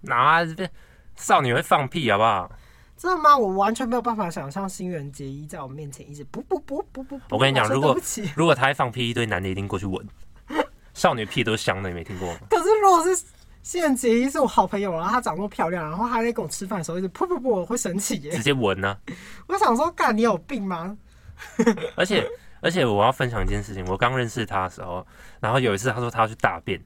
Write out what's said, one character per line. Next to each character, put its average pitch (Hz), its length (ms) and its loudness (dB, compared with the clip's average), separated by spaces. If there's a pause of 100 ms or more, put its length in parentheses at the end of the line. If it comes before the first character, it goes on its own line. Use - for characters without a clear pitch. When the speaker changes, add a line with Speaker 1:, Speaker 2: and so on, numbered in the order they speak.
Speaker 1:
哪， 143 440 4
这 165 240 -6 (480)
少 175 260 4
女 123 100 2
会 120 100 2
放 147 260 2
屁 151 220 0
好 98 80 6
不 110 60 4
好？ 101 260 2 (460)
Speaker 2:
真 349 140 -2
的 349 120 0
吗？ 294 140 8
我 226 180 2
完 202 200 2
全 262 140 -4
没 247 80 0
有 233 60 0
办 226 140 -2
法 196 140 -2
想 147 200 -8
象 196 180 -6
新 185 220 -8
垣 143 220 -6
结 139 140 -12
衣 143 200 -10
在 160 140 -12
我 131 80 -12
面 143 220 -12
前 - 200 -18
一 143 40 -14
直 143 120 -14
噗 - 220 -12
噗 320 160 -2
噗 294 180 -6 (100)
噗 269 140 -12
噗 277 120 -12
噗。 - 20 -14 (100)
Speaker 1:
我 110 80 -2
跟 135 120 4
你 135 40 0
讲， 123 100 4
Speaker 2:
我 110 40 0
说：“ - 80 0
Speaker 1:
如 135 60 2
果， 147 120 6
Speaker 2:
对 - 60 0
不 - 60 -10
起。” 202 280 -6
Speaker 1:
如 147 120 2
果 156 80 6
她 131 160 2
一 143 40 0
放 131 160 -2
屁， 120 200 -4
一 117 40 -4
堆 117 120 0
男 95 160 -2
的 98 40 -2
一 95 80 -2
定 98 120 -4
过 98 120 -4
去 98 60 -6
闻。 95 220 -4 (420)
<laughs> - 460 -6
少 170 200 2
女 113 120 -4
屁 117 180 -2
都 110 100 0
是 110 80 -2
香 98 200 -2
的， 92 80 -6
你 87 40 -8
没 85 100 -8
听 92 140 -12
过 90 140 -4
吗？ - 160 -12
Speaker 2:
可 440 140 4
是 - 20 -2 (160)
如 392 100 8
果 339 140 6
是 359 200 0 (380)
新 349 200 -4
垣 294 120 4
结 233 240 2
衣 262 120 2
是 302 100 -2
我 262 60 4
好 196 200 4
朋 196 140 -4
友， 202 120 -2
然 165 120 -4
后 190 60 -2
她 240 100 0
长 165 140 -4
那 175 80 -6
么 202 60 -4
漂 190 200 -2
亮， 170 180 -4
然 156 100 -6
后 226 120 -2
她 240 140 0
在 233 100 0
跟 233 100 -4
我 170 60 -6
吃 - 180 -8
饭 190 120 -4
的 165 60 -6
时 170 60 -8
候 170 80 -6
一 185 40 -4
直 190 80 -4
噗 - 160 -4
噗 349 120 -2
噗， 254 100 -4
我 240 180 0
会 240 100 -4
生 190 220 -4
气 - 240 -4
耶。 147 80 -10
Speaker 1:
直 113 120 -4
接 139 120 2
闻 98 280 0
啊。 101 160 -2 (500)
Speaker 2:
我 392 100 -2
想 247 180 4
说， 311 160 2
干， 247 240 2
你 220 60 2
有 220 160 4
病 233 240 -6
吗？ 185 340 -6 (480)
Speaker 1:
<laughs> 226 500 2
而 - 120 2
且， 190 200 2 (340)
而 170 100 0
且 165 160 2
我 101 180 4
要 139 80 6
分 127 160 0
享 113 160 -2
一 - 20 0
件 101 160 0
事 98 120 -10
情， 92 120 -8
我 92 120 -2
刚 123 180 2
认 123 100 0
识 110 200 -4
她 98 180 -2
的 92 60 -6
时 - 100 -16
候， 92 260 -10 (340)
然 98 120 -2
后 131 80 4
有 113 140 2
一 - 20 -2
次 117 140 -2
她 113 80 -4
说 120 120 -2
她 113 100 -2
要 110 60 6
去 110 100 -6
大 92 280 0
便 95 220 -6